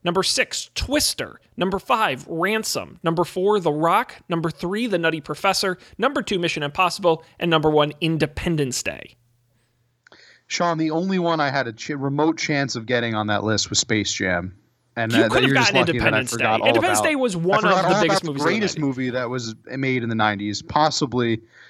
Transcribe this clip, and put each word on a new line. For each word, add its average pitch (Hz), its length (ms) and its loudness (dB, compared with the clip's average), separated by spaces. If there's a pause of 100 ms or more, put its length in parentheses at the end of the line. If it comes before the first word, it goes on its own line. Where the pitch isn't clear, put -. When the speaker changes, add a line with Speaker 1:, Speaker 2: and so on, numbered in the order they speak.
Speaker 1:
Number 175 180 2
six, - 500 -2
Twister. - 680 -4 (160)
Number 185 220 -2
five, 208 500 0
Ransom. 170 760 -2
Number 165 220 2
four, 202 340 2
The 165 140 2
Rock. 170 420 2 (140)
Number 165 200 0
three, 202 380 -4
The 196 100 0
Nutty 165 240 2
Professor. 185 560 -2 (200)
Number 269 240 0
two, 196 180 -2
Mission 160 240 -2
Impossible. 170 600 0 (160)
And 175 120 0
number 156 180 4
one, 151 300 4
Independence 156 840 -2
Day. - 340 -10 (1300)
Speaker 2:
Sean, 170 300 0
the 156 140 0
only 185 260 0
one 170 220 2
I 143 100 0
had 135 180 0
a 113 60 -6
ch-, - 160 -12
remote 147 480 0
chance 139 380 0
of 113 100 -8
getting 117 300 0
on 107 120 0
that 104 160 0
list 107 280 0
was - 80 0
Space 107 340 0
Jam. 92 420 -2 (400)
And 113 160 -2
Speaker 1:
You 113 120 4
Speaker 2:
that, 110 80 2
Speaker 1:
could 131 60 2
Speaker 2:
that 123 40 2
Speaker 1:
have 131 80 4
Speaker 2:
you're 139 80 2
just - 160 4
Speaker 1:
gotten 127 140 2
Speaker 2:
lucky - 60 0
that 120 100 -2
I - 40 2
Speaker 1:
Independence 123 240 0
Speaker 2:
forgot 113 260 2
Speaker 1:
Day. 107 40 -4
Speaker 2:
all 107 60 2
Speaker 1:
Independence - 320 4
Speaker 2:
about. 320 100 2
Speaker 1:
Day 311 60 0
was 247 200 0
Speaker 2:
I 170 40 -2
Speaker 1:
one 185 220 2
Speaker 2:
forgot 202 120 4 (120)
Speaker 1:
of 175 40 2
the 190 60 4
Speaker 2:
all 214 80 2
Speaker 1:
biggest 196 200 2
Speaker 2:
about - 40 -6
the - 0 -
Speaker 1:
movies 143 140 -4
of 151 40 0
the 165 60 2
Speaker 2:
greatest 208 260 -2
Speaker 1:
nineties. 139 200 0
Speaker 2:
movie 127 120 -2
that 123 200 -4
was 117 260 -6 (100)
made 127 380 -2
in 117 60 -2
the 113 60 -2
nineties, 104 460 -2
possibly 123 800 0 (280)